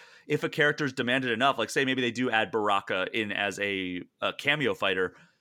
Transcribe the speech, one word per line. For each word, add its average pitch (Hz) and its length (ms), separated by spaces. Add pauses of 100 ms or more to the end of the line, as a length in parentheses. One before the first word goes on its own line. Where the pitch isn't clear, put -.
(280)
if 147 160
a 156 60
character 151 340
is 135 80
demanded 127 400
enough, 127 260
like, 110 120
say 139 160
maybe 131 160
they 120 100
do 123 180
add 110 220
Baraka 101 640
in 107 180
as 101 280
a, 95 420 (180)
a 98 140
cameo 143 400
fighter, 95 420 (260)